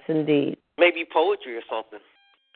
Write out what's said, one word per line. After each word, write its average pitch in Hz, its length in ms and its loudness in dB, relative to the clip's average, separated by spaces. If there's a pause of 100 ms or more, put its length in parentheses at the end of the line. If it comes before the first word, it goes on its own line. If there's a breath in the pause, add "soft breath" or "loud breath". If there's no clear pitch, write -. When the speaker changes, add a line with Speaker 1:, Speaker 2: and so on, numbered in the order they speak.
Speaker 1:
indeed. 151 480 0 (220)
Speaker 2:
Maybe 170 320 4
poetry 165 460 0
or 113 140 -10
something. 110 280 -10 (580)